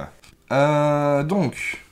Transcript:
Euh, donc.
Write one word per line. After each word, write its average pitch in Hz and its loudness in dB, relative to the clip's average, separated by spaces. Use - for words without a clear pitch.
Euh, 147 2
donc. 160 -4